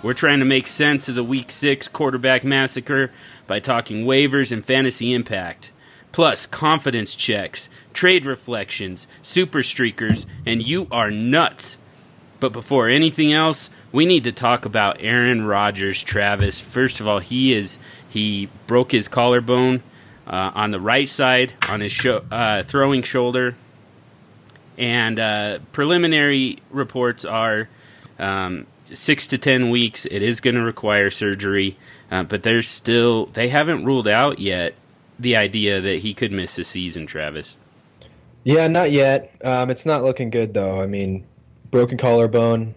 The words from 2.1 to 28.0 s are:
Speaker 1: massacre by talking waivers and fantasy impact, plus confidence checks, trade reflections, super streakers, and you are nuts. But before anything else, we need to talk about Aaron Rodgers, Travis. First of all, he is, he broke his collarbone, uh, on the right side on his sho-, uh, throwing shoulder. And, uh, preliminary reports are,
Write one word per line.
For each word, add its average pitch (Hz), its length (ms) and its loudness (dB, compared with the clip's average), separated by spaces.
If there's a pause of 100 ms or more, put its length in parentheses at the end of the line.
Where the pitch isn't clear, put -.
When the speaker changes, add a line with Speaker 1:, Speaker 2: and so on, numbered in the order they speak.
Speaker 1:
massacre 135 720 0 (340)
by 104 140 -2
talking 117 440 -2
waivers 135 460 2
and 110 160 -6
fantasy 127 480 2
impact, 98 560 -6 (400)
plus 156 340 2
confidence 139 720 -2
checks, - 540 -4 (260)
trade 180 320 4
reflections, 107 800 -8 (160)
super - 380 0
streakers, 113 680 -2 (180)
and 113 160 -2
you 156 300 -4
are 110 220 0
nuts. 123 680 -2 (640)
But 127 120 -2
before 117 360 0
anything 151 440 2
else, 156 380 0 (220)
we 147 120 4
need 170 200 4
to 117 80 -2
talk 120 320 0
about 104 340 0
Aaron 117 480 2
Rodgers, 98 560 0
Travis. 101 580 0
First - 380 -2
of 107 80 -6
all, 101 140 0
he 127 340 0
is, 98 240 -4 (300)
he 104 400 -4 (180)
broke 123 240 2
his 110 160 2
collarbone, 123 800 2 (420)
uh, 95 260 -4
on 104 200 -2
the 95 80 -4
right 127 280 2
side 127 440 2 (160)
on 104 100 -4
his 104 140 -4
sho-, 117 360 0
uh, 107 360 0
throwing 139 400 0
shoulder. 123 500 -2 (1200)
And, 117 440 0
uh, 104 400 -2 (100)
preliminary 147 880 0 (120)
reports 123 540 -4
are, 110 440 -2 (500)